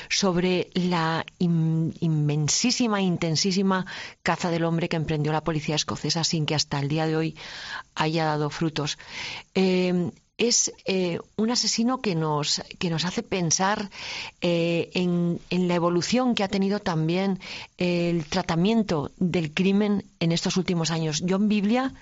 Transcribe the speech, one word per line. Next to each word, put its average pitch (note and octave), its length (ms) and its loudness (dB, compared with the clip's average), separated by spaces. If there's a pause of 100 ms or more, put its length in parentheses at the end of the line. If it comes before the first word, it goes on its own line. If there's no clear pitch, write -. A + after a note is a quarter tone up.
sobre F3+ 640 2
la E3 500 0 (140)
in-, D#3+ 640 2
inmensísima, D#3+ 1000 2
intensísima F#3 760 2 (480)
caza F3 280 0
del E3 120 0
hombre E3 240 0
que E3+ 80 -2
emprendió D3+ 380 0
la D#3 100 0
policía D#3 320 -2
escocesa D3+ 480 -2
sin D#3 220 0
que D3+ 100 0
hasta C#3+ 240 -2
el C#3 80 -2
día D#3+ 200 0
de D#3 100 0
hoy D#3+ 200 -2 (560)
haya D#3+ 300 0
dado D3+ 260 0
frutos. D3+ 480 -4 (560)
Eh, F3+ 580 2 (260)
es, - 340 2 (140)
eh, F#3 340 0 (160)
un A3 160 0
asesino A#3+ 480 0
que G#3+ 160 0
nos, D#3 460 0 (180)
que F3+ 100 0
nos D#3+ 140 -2
hace F3+ 180 -4
pensar, G3 680 0 (500)
eh, E3+ 540 0
en, F3 560 2
en F3+ 180 2
la F3 80 2
evolución F3 600 2
que G#3 100 0
ha - 20 0
tenido G3 320 0
también F3+ 640 0 (340)
el E3+ 520 0
tratamiento F#3 920 0
del E3 360 0
crimen G3 520 2 (160)
en E3 100 2
estos E3+ 240 0
últimos E3+ 340 0
años. D#3+ 380 -2
John G3 220 2
Biblia G#3+ 520 2